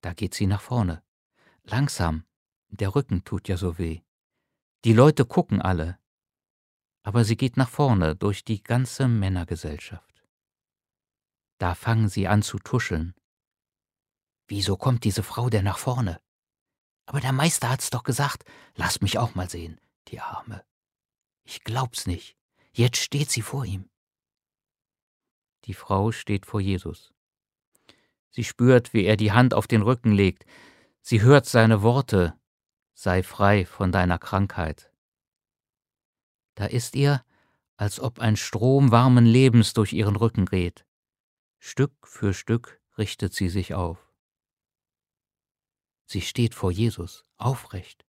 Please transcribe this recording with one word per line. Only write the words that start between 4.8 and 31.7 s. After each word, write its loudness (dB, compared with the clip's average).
Die 6
Leute 6
gucken 0
alle. -4
Aber 2
sie 0
geht -2
nach 0
vorne 2
durch -4
die -6
ganze -2
Männergesellschaft. -6
Da -4
fangen 0
sie -4
an 4
zu -6
tuscheln. -4
„Wieso -4
kommt -2
diese -2
Frau -6
denn 0
nach -4
vorne? -6
Aber -6
der -4
Meister 0
hat's -4
doch -6
gesagt, -4
lass -4
mich -2
auch -2
mal -6
sehen, -14
die -16
Arme. -14
Ich -18
glaub's -6
nicht, -10
jetzt 0
steht -4
sie -4
vor -8
ihm.“ -10
Die -10
Frau -2
steht -6
vor -6
Jesus. -6
Sie -6
spürt, 4
wie 2
er 4
die 2
Hand 6
auf 0
den 2
Rücken 2
legt. 2
Sie 0
hört 8
seine 4